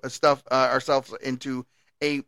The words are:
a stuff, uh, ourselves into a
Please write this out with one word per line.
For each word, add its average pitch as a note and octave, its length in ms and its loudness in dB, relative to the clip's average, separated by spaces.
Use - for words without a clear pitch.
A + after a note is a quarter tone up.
a C3 80 -8
stuff, C#3+ 400 2
uh, C3 200 4
ourselves C3+ 520 -2
into B2+ 420 -8
a C#3+ 260 -2